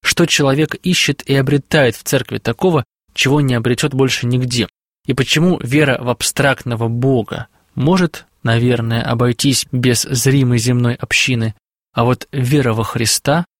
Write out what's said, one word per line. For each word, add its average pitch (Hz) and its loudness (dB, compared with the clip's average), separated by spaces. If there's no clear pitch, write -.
Что - 0
человек 147 0
ищет - -2
и 139 -2
обретает 139 2
в - -20
церкви - -4
такого, 147 0
чего 143 0
не 135 0
обретет 123 -2
больше 131 0
нигде? 123 -2
И 139 -2
почему 160 2
вера 135 0
в 123 -4
абстрактного 120 -2
Бога 120 -2
может, 170 0
наверное, 117 0
обойтись 120 0
без 123 0
зримой 131 2
земной 123 0
общины, 113 -2
а 117 0
вот 123 0
вера 127 0
во 113 -2
Христа 139 -2